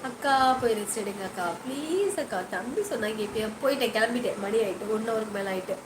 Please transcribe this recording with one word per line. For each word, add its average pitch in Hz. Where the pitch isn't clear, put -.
அக்கா, 262
போய் 254
ரெஸ்ட் 208
எடுங்க 196
அக்கா. 180
ப்ளீஸ் 320
அக்கா, 220
தம்பி 240
சொன்னா 220
கேப்பியா? 214
போயிட்டேன், 262
கிளம்பிட்டேன். 226
மணி 202
ஆயிட்டு, 208
ஒன் 220
ஹவருக்கு 220
மேல 196
ஆயிட்டு. 190